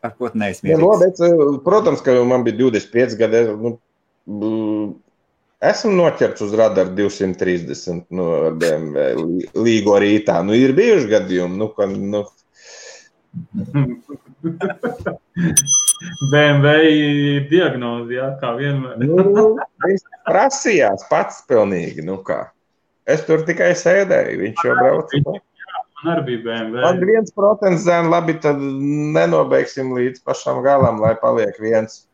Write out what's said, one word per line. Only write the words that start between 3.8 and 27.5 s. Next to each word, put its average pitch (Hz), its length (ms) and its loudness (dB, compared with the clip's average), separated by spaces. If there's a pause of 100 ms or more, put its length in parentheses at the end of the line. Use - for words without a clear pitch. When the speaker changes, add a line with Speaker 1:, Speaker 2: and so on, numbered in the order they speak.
Speaker 2:
mm, 107 680 -6 (720)
esmu 208 300 0
noķerts 165 480 0
uz 104 140 -6
radaru 95 400 4
divsimt 98 420 -2
trīsdesmit, 85 720 -4
nu, 87 240 -4
ar 80 220 0
B 82 160 -2
M 78 220 -2
W 71 40 -4 (200)
lī-, 85 360 -6
līgo 107 460 2
rītā. 101 420 2
Nu, 101 140 0
ir 131 180 4
bijuši 180 380 2
gadījumi, 92 460 0
nu, 107 120 -4
ka, 101 180 -2
nu, 101 360 -4 (1120)
Speaker 3:
<laughs> 147 1900 -6 (960)
B 135 160 -2
M 147 280 4
W 147 840 2
diagnoze, 123 680 -2
jā, 131 220 -6
kā 120 180 -6
vienmēr. 135 440 -6
Speaker 2:
Nu, 190 460 4 (340)
viņš 190 240 -2 (200)
prasījās 185 840 2
pats - 380 -2
pilnīgi, 98 600 0
nu 95 140 -8
kā. 82 280 -8 (600)
Es 156 180 0
tur 160 180 0
tikai 175 320 0
sēdēju, 180 640 0
viņš 110 220 -6
jau 123 160 0
brauca. 143 420 2
Speaker 3:
Jā, 156 220 -4 (540)
man 165 180 -6
arī 165 120 -2
bija 120 180 -6
B 117 100 -10
M 113 160 -8
W. 120 140 -6
Speaker 2:
Man 180 180 2
viens 208 320 0
procents 202 500 2